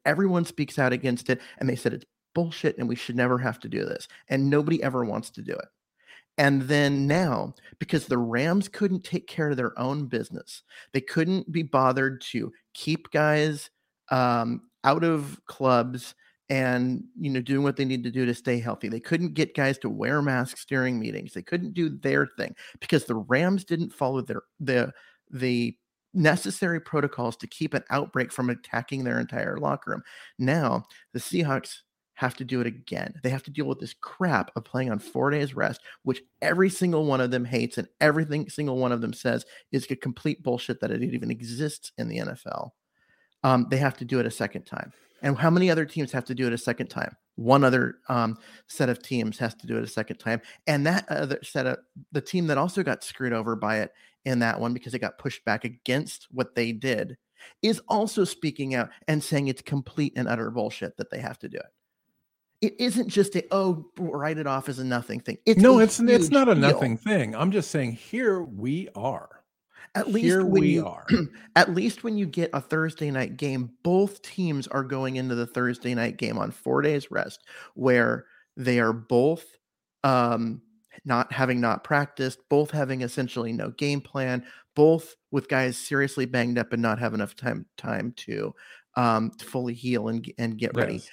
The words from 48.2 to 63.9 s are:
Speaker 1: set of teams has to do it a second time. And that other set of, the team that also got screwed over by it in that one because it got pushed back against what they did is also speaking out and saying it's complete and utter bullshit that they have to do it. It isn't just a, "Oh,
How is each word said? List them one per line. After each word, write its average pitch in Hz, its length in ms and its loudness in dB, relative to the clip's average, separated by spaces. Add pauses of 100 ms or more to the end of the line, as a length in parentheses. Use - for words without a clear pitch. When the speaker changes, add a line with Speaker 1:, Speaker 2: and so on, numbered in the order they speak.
Speaker 1:
set 131 220 0
of 120 120 -4
teams 110 380 -4
has 117 160 -4
to - 120 -16
do 117 100 -4
it 113 60 -4
a 113 40 -8
second - 300 -8
time. 113 240 -4 (260)
And 143 180 2
that 175 240 0
other 143 340 -2
set 131 220 -4
of, 127 140 -2 (320)
the 147 100 -2
team 175 260 -2
that 143 100 2
also 175 260 0
got 139 200 -2
screwed 123 300 -6
over 113 220 -2
by 107 240 -2
it 104 120 -4 (340)
in 127 140 0
that 113 200 0
one 117 140 -2
because 123 200 -8
it 120 60 -6
got 104 180 -6
pushed - 280 -8
back 110 200 -2
against 127 640 -4
what 123 240 -6
they 117 160 0
did 110 460 -4 (440)
is 220 280 0
also 208 340 0
speaking 139 520 -4
out 120 140 0 (180)
and 151 140 2
saying 143 260 0
it's 131 140 -4
complete - 540 -4
and 127 120 -2
utter 113 240 -2
bullshit 107 460 -6
that - 120 -8
they - 100 -10
have 110 200 -10
to - 100 -14
do - 80 -12
it. - 80 -10 (960)
It - 180 -2
isn't 240 300 0
just 202 260 2
a, 175 160 0
"Oh, 190 480 0